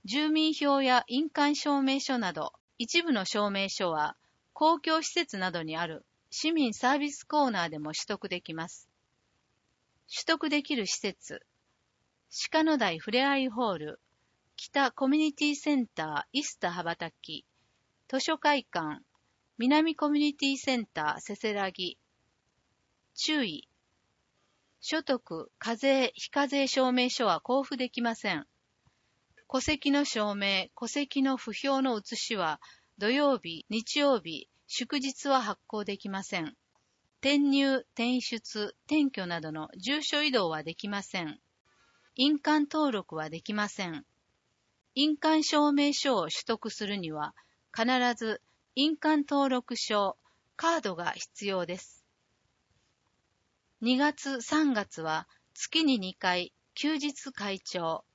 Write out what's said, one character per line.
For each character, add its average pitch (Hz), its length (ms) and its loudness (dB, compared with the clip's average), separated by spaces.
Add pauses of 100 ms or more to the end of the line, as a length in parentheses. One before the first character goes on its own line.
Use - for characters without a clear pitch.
住 294 240 0
民 311 240 4
票 277 260 2
や 254 280 4
印 285 200 0
鑑 294 280 2
証 285 260 0
明 269 180 2
書 262 160 -2
な 202 160 -2
ど、 156 220 -6 (240)
一 285 240 0
部 339 100 0
の 196 140 0
証 208 240 0
明 196 180 -2
書 185 220 -2
は 151 260 -2 (380)
公 311 260 4
共 320 220 2
施 - 100 -6
設 339 240 -2
な 185 140 0
ど 170 120 -4
に 160 140 -4
あ 170 100 -2
る 160 200 -12 (240)
市 311 220 -2
民 285 200 2
サ 254 200 2
ー 294 60 2
ビ 285 140 -2
ス - 120 -16
コ 294 240 2
ー - 20 2
ナ 180 160 0
ー - 20 -6
で 156 100 -8
も 151 140 -6
取 - 140 -6
得 196 240 -6
で 180 100 -4
き 165 140 -12
ま 160 160 -8
す。 - 180 -20 (1200)
取 - 160 -8
得 320 240 2
で 294 140 2
き 302 120 -4
る 220 120 0
施 - 140 -4
設、 - 440 -8 (1040)
鹿 311 120 4
野 311 160 4
台 185 200 0
ふ 214 120 -8
れ 247 160 4
あ 277 100 4
い 262 120 2
ホ 220 240 0
ー 175 40 -2
ル、 151 240 -8 (560)
北 277 340 0
コ - 160 -2
ミ 277 120 4
ュ - 20 4
ニ 311 140 2
テ - 160 0
ィ 294 40 0
セ 285 220 0
ン 247 100 2
タ 156 460 -6
ー 254 60 0
イ 294 40 0
ス - 160 -10
タ 175 140 -2
羽 175 100 -6
ば 170 140 -4
た 165 140 -8
き、 - 340 -14 (640)
図 262 120 -2
書 320 180 -2
会 285 260 2
館、 156 380 -6 (560)
南 302 380 4
コ 294 140 0
ミ 294 100 4
ュ - 20 4
ニ 294 120 2
テ 285 140 -2
ィ 269 100 0
セ 262 180 0
ン 233 80 -2
タ 151 340 -4
ー - 20 -12
せ - 140 -10
せ 214 200 -2
ら 196 160 -2
ぎ。 180 260 -8 (1160)
注 294 320 0
意。 156 200 -8 (1120)
所 311 220 -2
得、 170 560 -4
課 226 180 -4
税、 269 380 2
非 - 160 -12
課 285 160 2
税 277 200 2
証 262 260 2
明 247 160 2
書 254 160 -2
は 196 180 4
交 269 220 0
付 262 140 -6
で 254 100 -2
き 247 140 -6
ま 233 120 0
せ 202 200 -4
ん。 151 120 -6 (1040)
戸 262 120 0
籍 294 280 0
の 285 140 4
証 208 300 -2
明、 196 320 0 (120)
戸 233 100 -6
籍 277 340 -2
の 269 160 2
不 214 160 -8
評 269 260 0
の 262 140 2
写 - 220 -6
し - 200 -4
は 160 240 -2 (380)
土 202 100 0
曜 269 300 4
日、 165 320 -10
日 226 300 -2
曜 277 200 4
日、 160 300 -12 (160)
祝 247 320 -4
日 269 300 -4
は 269 120 4
発 208 260 -4
行 208 180 -6
で 202 120 -6
き 196 140 -12
ま 196 120 -6
せ 190 180 -6
ん。 156 140 -8 (680)
転 285 180 4
入、 277 560 4
転 247 260 0
出、 - 640 -6
転 294 260 4
居 196 160 -6
な 170 140 -4
ど 160 120 -8
の 156 260 -8
住 262 240 -2
所 294 200 0
移 302 100 2
動 196 180 2
は 156 140 -4
で 165 100 -8
き - 140 -8
ま 202 140 -4
せ 190 200 -6
ん。 151 180 -8 (760)
印 285 260 4
鑑 302 300 4
登 302 220 2
録 190 240 -4
は 156 140 -4
で 165 100 -8
き - 140 -6
ま 208 160 -2
せ 196 160 -6
ん。 151 180 -8 (880)
印 294 220 2
鑑 311 280 4
証 294 280 4
明 285 220 4
書 262 220 2
を 180 80 2
取 160 100 -4 (120)
得 226 220 -4
す 214 180 -6
る 202 120 -4
に 165 120 -6
は、 151 240 -6 (400)
必 226 120 0 (280)
ず 220 280 -4 (360)
印 302 200 2
鑑 302 280 4
登 277 220 2
録 254 260 -2
証、 208 440 0 (360)
カ 330 220 0
ー 311 60 0
ド 190 140 -4
が 170 160 -4
必 - 340 -10
要 190 180 0
で 175 140 -6
す。 - 260 -20 (1800)
二 240 160 2
月、 277 460 0
三 302 320 2
月 202 260 -6
は 160 260 -4 (280)
月 - 280 -2
に 269 160 4
二 185 160 -6
回、 180 380 -2 (220)
休 302 240 0
日 277 340 -6
会 196 260 -6
長。 165 460 -6 (100)